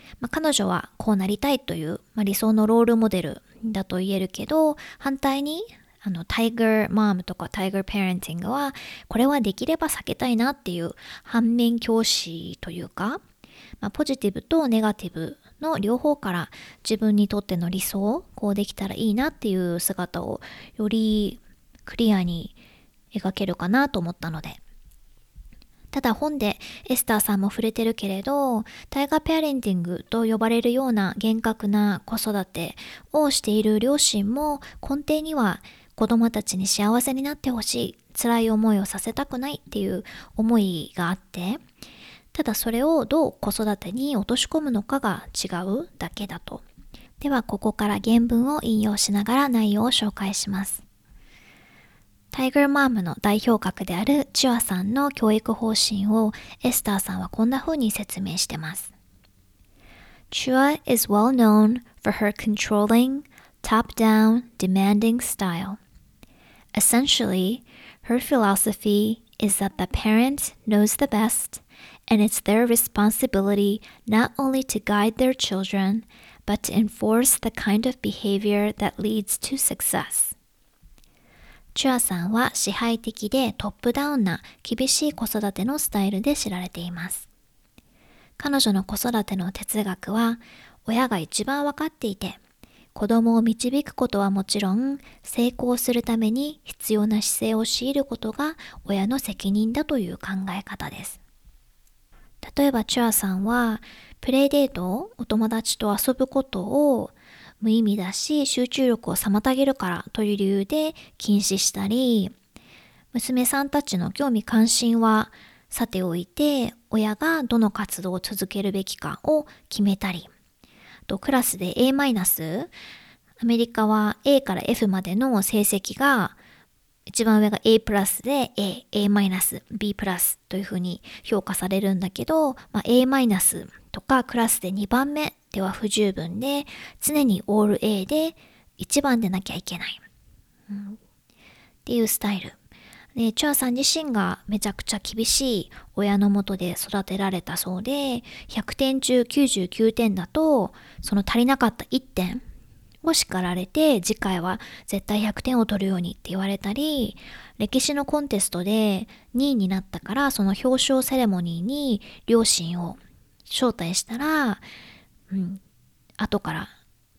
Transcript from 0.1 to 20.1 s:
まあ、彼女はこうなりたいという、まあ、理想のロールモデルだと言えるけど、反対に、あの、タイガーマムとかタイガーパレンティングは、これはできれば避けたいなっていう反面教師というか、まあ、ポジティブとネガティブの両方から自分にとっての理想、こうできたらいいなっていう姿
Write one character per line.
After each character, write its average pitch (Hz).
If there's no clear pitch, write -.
ま 247
あ、 -
彼 320
女 196
は 180
こ -
う 202
な 190
り 208
た 277
い 262
と -
い 160
う、 165
ま 220
あ、 -
理 196
想 220
の 214
ロ 226
ー 233
ル 233
モ 220
デ 180
ル -
だ 196
と 185
言 190
え 196
る 185
け -
ど、 311
反 277
対 277
に、 311
あ 208
の、 170
タ -
イ 226
ガ 220
ー -
マ 208
ム 185
と 180
か 165
タ 190
イ 190
ガ 196
ー 190
パ 202
レ 185
ン 180
テ 160
ィ 165
ン 170
グ 185
は、 277
こ 220
れ 254
は 285
で 202
き -
れ 320
ば 320
避 -
け 254
た 254
い 233
な 247
っ -
て -
い 175
う 175
反 233
面 233
教 226
師 165
と 175
い 170
う 156
か、 240
ま 202
あ、 -
ポ -
ジ 269
テ 208
ィ 190
ブ -
と 320
ネ 220
ガ 214
テ 185
ィ -
ブ 160
の 311
両 214
方 294
か 202
ら 170
自 220
分 214
に 208
と 208
っ 202
て 185
の 170
理 185
想、 208
こ 208
う 202
で 202
き -
た 196
ら -
い 220
い 202
な 262
っ -
て -
い 185
う 175
姿 180